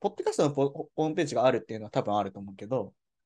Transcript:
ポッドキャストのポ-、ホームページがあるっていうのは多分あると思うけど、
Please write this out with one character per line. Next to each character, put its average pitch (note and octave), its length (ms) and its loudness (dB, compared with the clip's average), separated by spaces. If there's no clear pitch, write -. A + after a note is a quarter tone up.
ポ G3+ 80 0
ッ - 80 -14
ド F4+ 80 -4
キ A4 40 0
ャ G#4 40 2
ス - 40 -10
ト G3 60 4
の C#3+ 80 4
ポ-、 C#3 180 2
ホ D#3 100 0
ー D#3 40 0
ム D#3 60 -4
ペ F3+ 60 2
ー D#3 40 0
ジ D3 100 -4
が A#2 100 4
あ C3 60 6
る A#2+ 60 4
っ - 40 -6
て - 120 -10
い A2 40 -6
う - 20 -10
の G#2+ 60 -12
は G#2 60 -14
多 C3+ 100 0
分 G#2 160 0
あ G#2 60 4
る G2 100 -8
と G2+ 60 -14
思 G2 120 -12
う F#2+ 60 -14
け G2+ 100 -12
ど、 A2 260 -4